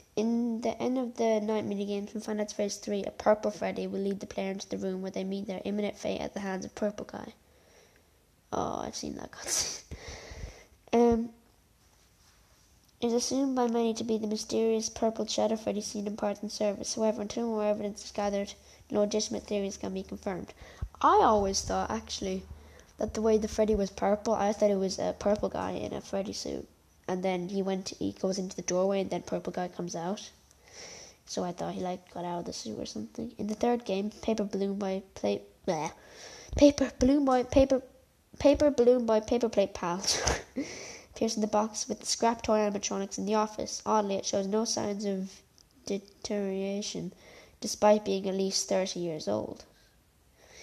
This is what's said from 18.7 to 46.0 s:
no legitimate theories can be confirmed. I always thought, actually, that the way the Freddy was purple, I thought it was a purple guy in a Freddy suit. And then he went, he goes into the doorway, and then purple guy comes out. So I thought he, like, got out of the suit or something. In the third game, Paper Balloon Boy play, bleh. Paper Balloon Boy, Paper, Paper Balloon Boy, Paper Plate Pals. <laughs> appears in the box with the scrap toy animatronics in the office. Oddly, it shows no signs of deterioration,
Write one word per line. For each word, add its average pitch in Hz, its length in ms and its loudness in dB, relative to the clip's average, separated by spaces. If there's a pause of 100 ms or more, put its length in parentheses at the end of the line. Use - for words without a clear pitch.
no 208 100 2
legitimate 214 420 0
theories 196 340 -2
can 196 160 -6
be 190 100 -4
confirmed. 196 520 -8 (480)
I 359 200 8
always 202 380 4
thought, 190 300 -2
actually, 190 540 -6 (540)
that 214 140 -2
the - 80 -4
way 220 160 6
the 214 120 0
Freddy 220 260 2
was 196 160 2
purple, 208 440 2
I 202 180 2
thought 208 180 4
it 202 60 4
was 190 220 0
a 180 200 0
purple 202 300 2
guy 185 240 -4
in - 200 -6
a 208 80 -6
Freddy 196 320 -4
suit. - 360 -6 (380)
And 185 160 -2
then 185 280 0
he 196 100 0
went, 190 380 -2
he 196 140 -2
goes 190 260 -2
into 185 180 -6
the 180 60 -6
doorway, 190 400 2
and 185 80 -4
then 175 120 -2
purple 180 300 -4
guy 180 160 -4
comes 175 260 -6
out. 180 360 -6 (960)
So - 180 -6
I 175 80 -4
thought 175 220 -6
he, 196 60 -6
like, 180 340 -6
got 175 100 -8
out 175 140 -4
of 175 80 -6
the - 80 -8
suit - 240 -8
or - 80 -6
something. 226 500 -8
In 208 120 -4
the 214 60 -2
third 240 300 2
game, 196 280 -2 (100)
Paper 220 220 0
Balloon 196 340 -2
Boy 190 240 -2 (120)
play, 202 280 -2 (240)
bleh. 160 260 -2 (640)
Paper 285 420 8
Balloon 277 280 6
Boy, 254 180 4
Paper, 269 380 6 (560)
Paper - 320 6
Balloon 247 340 6
Boy, 220 160 4
Paper 233 300 2
Plate 196 240 2
Pals. 180 480 -2 (340)
<laughs> - 380 -8 (220)
appears 226 220 -2
in 208 60 -2
the 214 40 2
box 214 420 0
with - 120 -6
the - 60 -16
scrap 233 360 0
toy 214 160 4
animatronics 202 600 -2
in 196 60 -4
the 208 120 2
office. 214 500 -2
Oddly, 208 300 2
it - 100 -6
shows 196 220 0
no 214 160 2
signs 214 400 -2
of 196 260 -2 (560)
deterioration, 196 1300 -4 (480)